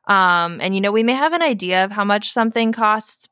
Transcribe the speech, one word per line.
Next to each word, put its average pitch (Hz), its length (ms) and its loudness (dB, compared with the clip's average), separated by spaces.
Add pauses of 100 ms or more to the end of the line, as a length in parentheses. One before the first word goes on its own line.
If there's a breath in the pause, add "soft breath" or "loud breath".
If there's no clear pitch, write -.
Um, 175 540 2
and, 185 140 -2
you 190 60 -2
know, 202 100 0
we 220 120 2
may 240 100 2
have 285 180 0
an 339 100 -2
idea 190 440 0
of 196 80 -6
how 208 100 -2
much 202 260 0
something 226 440 0
costs 214 580 -2